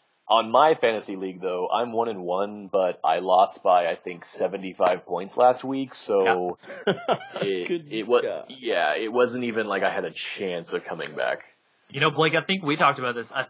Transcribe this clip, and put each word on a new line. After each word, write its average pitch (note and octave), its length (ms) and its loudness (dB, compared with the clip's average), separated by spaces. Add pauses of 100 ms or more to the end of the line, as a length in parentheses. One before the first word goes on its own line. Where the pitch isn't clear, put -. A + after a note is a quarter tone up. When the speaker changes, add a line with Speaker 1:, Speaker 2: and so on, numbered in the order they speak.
(300)
Speaker 1:
On A2+ 220 2
my D3+ 240 6
fantasy A2 400 0
league, F#2 240 -8
though, F2+ 300 -2
I'm A#2 240 -2
one A#2 160 -2
and F#2+ 140 -6
one, G2 460 -4
but F#2 320 0
I E2 180 2
lost F#2 440 4
by, F2+ 240 6
I F2 80 -2
think, F2 300 -12
seventy-five F#2 800 -2
points F2+ 320 -8
last B2 260 4
week, C3+ 320 -6
so F#2+ 640 0 (280)
Speaker 2:
Yeah. - 80 4 (220)
<laughs> - 260 -8
Speaker 1:
it, F#2+ 280 -2
Speaker 2:
Good E3 240 -6
Speaker 1:
it A2 140 -2
wa-, B2 140 4
Speaker 2:
God. E2+ 280 -4
Speaker 1:
yeah, G2 460 0
it G#2+ 120 -2
wasn't A#2+ 380 2
even A2 220 -2
like G2 160 0
I F#2+ 60 2
had F#2+ 140 -2
a E2 80 -6
chance F2+ 600 -6
of F2 100 -4
coming D#2 320 -10
back. B1 280 -4 (460)
Speaker 3:
You C#3 120 -8
know, D#3 100 4
Blake, D3+ 240 2
I D#3 80 0
think F#3+ 200 -2
we D3 120 0
talked C#3+ 240 4
about B2 160 -4
this. A2+ 160 -8
I C3 180 -4